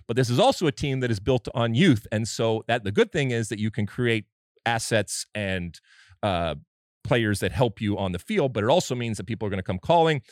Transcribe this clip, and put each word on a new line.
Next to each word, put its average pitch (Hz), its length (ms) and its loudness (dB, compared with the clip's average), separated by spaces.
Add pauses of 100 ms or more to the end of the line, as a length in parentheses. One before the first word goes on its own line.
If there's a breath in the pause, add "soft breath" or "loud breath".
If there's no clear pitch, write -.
but 117 100 -6
this 120 140 2
is 123 80 2
also 208 300 4
a 143 40 2
team 135 280 -4
that 123 100 0
is 107 100 0
built 127 360 0
on 117 180 0
youth, 131 380 4
and 110 160 -2
so 113 400 -2
that, 117 160 0
the 98 80 -4
good 208 200 2
thing 139 200 -2
is 117 180 -2
that 110 80 -6
you 107 140 -2
can 104 160 -4
create 113 380 0 (380)
assets 113 720 0
and, 92 480 -4 (400 soft breath)
uh, 85 320 0 (500)
players 113 360 0
that 95 120 -2
help 117 280 0
you 101 200 -2
on 95 140 -4
the 85 40 -6
field, 151 340 -2
but 104 120 -2
it 107 40 2
also 147 280 2
means 117 220 -4
that 95 100 -10
people 113 180 -6
are 98 60 -4
gonna 98 100 -2
come 92 160 -4
calling. 160 540 2